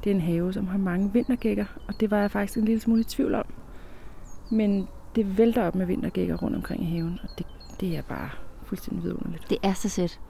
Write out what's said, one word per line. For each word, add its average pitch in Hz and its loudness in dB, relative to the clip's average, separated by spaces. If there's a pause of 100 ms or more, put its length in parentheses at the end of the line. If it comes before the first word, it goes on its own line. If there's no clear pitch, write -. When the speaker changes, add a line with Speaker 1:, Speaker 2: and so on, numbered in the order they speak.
Speaker 1:
det 196 2
er 196 4
en 185 4
have, 170 2
som 196 -2
har 190 0
mange 196 2
vintergækker, 233 2 (220)
og 208 -6
det 214 4
var 208 4
jeg 202 2
faktisk 202 -2
en 214 2
lille 220 4
smule 226 4
i - 4
tvivl - 0
om. - 0 (1040)
Men 208 4 (280)
det 196 2
vælter 226 6
op - 0
med 185 4
vintergækker 180 0
rundt - 0
omkring - -4
i - 0
haven, 170 -2
og - -6
det, 170 -6 (340)
det 175 0
er 147 -2
bare - -6 (360)
fuldstændig - -4
vidunderligt. - -4
Speaker 2:
Det - 4
er 196 4
så 196 0
sødt. 180 0 (100)